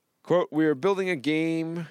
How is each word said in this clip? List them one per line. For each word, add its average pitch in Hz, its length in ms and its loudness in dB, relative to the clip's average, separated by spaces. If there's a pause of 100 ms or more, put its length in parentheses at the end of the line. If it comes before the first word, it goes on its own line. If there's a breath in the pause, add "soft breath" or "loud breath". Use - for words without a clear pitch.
(240)
Quote, 170 280 2
"We 156 140 2
are 151 100 4
building 185 340 0
a 180 60 0
game 160 760 -2